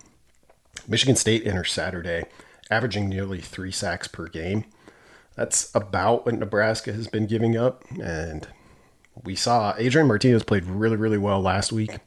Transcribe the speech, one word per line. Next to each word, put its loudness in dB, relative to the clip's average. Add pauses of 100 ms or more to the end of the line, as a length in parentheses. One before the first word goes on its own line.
(880)
Michigan 2
State 2
enters -2
Saturday, -4 (440)
averaging 0
nearly -4
three -10
sacks -4
per -12
game. -4 (680)
That's -4
about 0
what 0
Nebraska 0
has -8
been -2
giving 2
up, -2 (160)
and -6 (760)
we -6
saw 2
Adrian 4
Martinez 6
played 2
really, 0
really 2
well 2
last 0
week -2